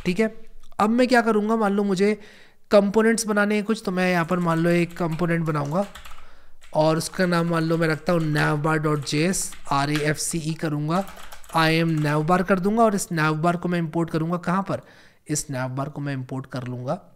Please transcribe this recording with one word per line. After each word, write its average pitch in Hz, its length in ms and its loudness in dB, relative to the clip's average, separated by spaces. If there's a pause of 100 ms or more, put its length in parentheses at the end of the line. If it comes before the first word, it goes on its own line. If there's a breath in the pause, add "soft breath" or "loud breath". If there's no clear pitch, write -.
ठीक 180 140 0
है। 220 140 2 (460)
अब 208 100 4
मैं 240 180 4
क्या 240 140 6
करूँगा, 220 340 2
मान 208 180 2
लो 208 100 2
मुझे 202 340 2 (540 loud breath)
कंपोनेंट्स 214 560 4
बनाने 208 280 2
हैं 208 80 0
कुछ, 214 220 -2
तो 196 60 -2
मैं 185 200 2
यहाँ 170 140 2
पर 180 140 0
मान 165 200 2
लो 170 100 4
एक 170 280 2
कंपोनेंट 170 480 0
बनाऊँगा 156 400 -2 (880 loud breath)
और 160 220 4
उसका 165 280 -2
नाम 170 240 2
मान 165 140 0
लो 165 140 0
मैं 165 100 2
रखता 156 260 0
हूँ 170 80 2 (120)
navbar.js, 156 1080 0 (280)
आर 143 200 0
ए 151 120 0
एफ 151 140 -2
सी - 240 -4
ई 151 120 -4
करूँगा, 156 500 -2 (520 loud breath)
I 160 220 4
am 165 240 2
navbar 156 460 2
कर 190 120 4
दूँगा 208 240 2
और 214 120 4
इस 190 160 -2
navbar 156 460 2
को 175 120 -4
मैं 175 100 0
इंपोर्ट 165 300 -2
करूँगा 165 300 -2
कहाँ 180 300 -2
पर, 131 120 -4 (480 soft breath)
इस 151 180 -4
navbar 131 420 -4
को 143 120 -10
मैं 143 120 -4
इंपोर्ट 131 320 -8
कर 127 180 -8
लूँगा 123 360 -6 (160)